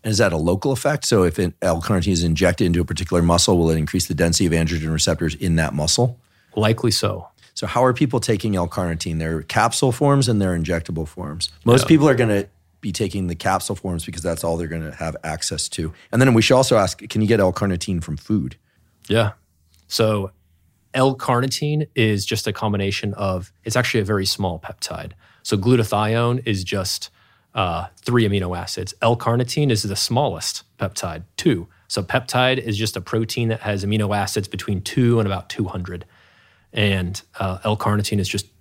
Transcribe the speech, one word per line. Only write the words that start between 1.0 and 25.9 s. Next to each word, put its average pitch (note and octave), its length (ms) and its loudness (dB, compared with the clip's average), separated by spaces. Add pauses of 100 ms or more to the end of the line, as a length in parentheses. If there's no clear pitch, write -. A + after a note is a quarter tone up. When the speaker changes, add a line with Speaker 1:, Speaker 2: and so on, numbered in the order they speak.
Speaker 1:
So G2 180 4
if E2+ 160 0
an F2 200 0
L-carnitine F2+ 520 0
is E2+ 100 2
injected F2 440 2
into E2+ 140 2
a F2 40 0
particular - 360 0
muscle, F2 380 4
will E2 120 4
it D#2+ 80 2
increase D#2+ 280 -2
the E2+ 80 -4
density E2+ 320 2
of E2 60 2
androgen D#2+ 400 0
receptors D#2+ 420 0
in E2+ 220 0
that D#2+ 180 0
muscle? A#2+ 460 0 (340)
Speaker 2:
Likely A2 380 2
so. F#2+ 360 -4 (260)
Speaker 1:
So - 120 -6
how B2 180 0
are B2+ 80 4
people B2+ 280 0
taking G#2+ 340 0
L-carnitine? E2+ 640 -2
There D#2+ 200 -2
are D#2 40 -6
capsule A#2+ 480 2
forms C#3 380 2
and G#2+ 120 2
there F#2 120 2
are F2 60 0
injectable E2 500 -4
forms. E2 420 -8 (140)
Most B2 180 6
Speaker 2:
Yeah. - 60 -2
Speaker 1:
people D#3 200 8
are C3 60 6
gonna G#2+ 300 2 (360)
be G2+ 120 -6
taking F#2+ 360 -2
the E2+ 60 -4
capsule F#2 420 -2
forms E2+ 280 -6
because E2 180 -10
that's E2 220 -4
all E2 120 0
they're E2+ 120 -4
gonna D#2+ 280 -8
have E2 280 -6
access D#2+ 460 -6
to. D#2+ 220 -6 (200)
And A2+ 100 0
then C3+ 120 6
we A2+ 80 6
should B2+ 140 6
also C3 200 4
ask, F#2+ 220 2 (100)
can A2 140 0
you G#2 60 2
get A2 120 4
L-carnitine F#2 640 0
from D2+ 140 -8
food? D2 400 -4 (520)
Speaker 2:
Yeah. G#2 240 2 (560)
So G#2+ 420 0 (640)
L-carnitine C3+ 1000 0
is G#2+ 320 2
just - 200 -4
a G#2 60 -4
combination G2+ 640 -4
of, F#2 380 -6 (120)
it's A2+ 120 -4
actually A#2+ 240 0
a F#2+ 40 -2
very G2 220 0
small F2 320 -4
peptide. - 540 -12 (300)
So - 140 -2
glutathione A2+ 920 2